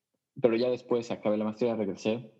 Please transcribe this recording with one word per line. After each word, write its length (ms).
pero 160
ya 120
después 420
acabé 260
la 80
maestría, 300
regresé 500